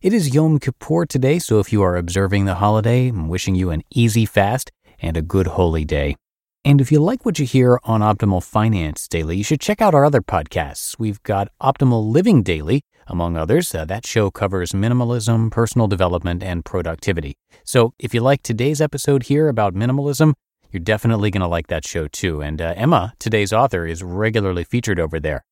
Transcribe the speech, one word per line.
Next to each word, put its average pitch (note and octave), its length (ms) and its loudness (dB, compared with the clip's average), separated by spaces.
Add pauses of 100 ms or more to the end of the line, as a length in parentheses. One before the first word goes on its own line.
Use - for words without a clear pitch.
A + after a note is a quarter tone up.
It F#3+ 140 2
is D3+ 200 2
Yom D#3 240 4
Kippur E3 460 -2
today, C#3 340 2
so A2 220 2
if G2 140 -2
you G#2 80 4
are F2+ 160 2
observing F#2+ 480 0
the F#2+ 80 0
holiday, A2 540 2
I'm F2+ 200 -4
wishing F2+ 260 -2
you F#2 140 0
an D#2 140 -2 (100)
easy A2+ 320 2
fast G#2 480 -2 (280)
and E2+ 180 -4
a D#2+ 40 -2
good F2+ 260 0
holy E2 360 0
day. C#2+ 320 -2 (480)
And C#3+ 160 6
if C3 100 0
you D3+ 80 4
like F#3+ 260 0
what G#3 140 -2
you C#3+ 80 -2
hear B2 380 4
on A2 160 2
Optimal G2+ 420 2
Finance G#2 640 -2
Daily, E2 300 -4
you G2+ 80 -4
should D3 160 -2
check G#3 200 -2
out G3+ 140 4
our C#3 100 6
other C#3+ 160 4
podcasts. - 800 -6
We've G#2+ 240 -6
got G2 240 -2 (160)
Optimal B2 480 2
Living E3 320 4
Daily, F2 400 -2 (240)
among E2+ 300 -4
others. A2 360 0
Uh, D#2+ 120 -6
that F#2+ 200 -8
show G2+ 280 -2
covers F#2 400 -4
minimalism, A#2 800 0
personal A#2 340 0
development, F2+ 560 -2
and F2+ 220 -6
productivity. E2 720 -6 (260)
So A#2+ 380 2
if A#2+ 120 -8
you A#2+ 80 0
like C3 220 2
today's C3+ 380 -2
episode C#3+ 420 0
here D3 240 2
about G#2+ 300 0
minimalism, C#3 580 2 (380)
you're F#2 80 -6
definitely G#2+ 500 0
gonna F#2 160 -2
like E2+ 220 -4
that E2 180 -4
show D#2 220 -6
too. D#2 340 -4
And, D2+ 180 -6
uh, E2 160 -4
Emma, A#2 440 0
today's G#2+ 320 -2
author, G#2+ 340 0
is E2 160 -8
regularly F#2+ 640 -2
featured A2 340 -2
over D#2+ 220 -2
there. D2 320 -4